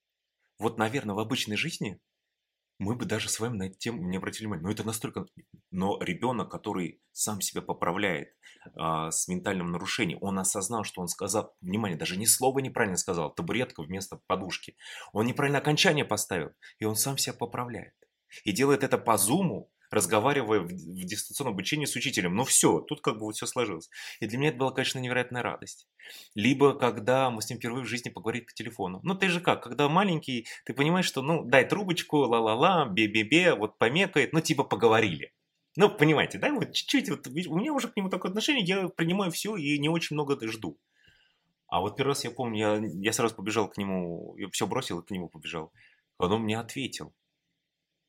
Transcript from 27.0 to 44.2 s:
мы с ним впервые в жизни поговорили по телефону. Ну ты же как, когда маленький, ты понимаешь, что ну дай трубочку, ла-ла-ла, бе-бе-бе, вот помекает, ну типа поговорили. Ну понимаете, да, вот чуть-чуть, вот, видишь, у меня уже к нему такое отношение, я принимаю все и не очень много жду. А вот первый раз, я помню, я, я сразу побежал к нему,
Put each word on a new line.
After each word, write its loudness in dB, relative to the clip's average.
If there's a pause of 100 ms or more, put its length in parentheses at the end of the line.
мы -6
с -6
ним -8
впервые -4
в -8
жизни -6
поговорили -6
по -20
телефону. -8
Ну -2
ты 0
же 0
как, 2
когда 2
маленький, 0 (180)
ты -6
понимаешь, 2
что -2
ну 0
дай 6
трубочку, 0
ла-ла-ла, 4
бе-бе-бе, 4
вот -2
помекает, 4
ну 4
типа 0
поговорили. 4 (440)
Ну 8
понимаете, 4
да, 0
вот -4
чуть-чуть, 0
вот, -6
видишь, -6
у -2
меня 0
уже -2
к -10
нему -4
такое -4
отношение, 0
я 0
принимаю 0
все -6
и 0
не 2
очень -2
много 0 (120)
жду. -8 (880)
А 0
вот -4
первый 0
раз, -4
я -4
помню, -4
я, 4 (200)
я 2
сразу 2
побежал 0
к -10
нему, -4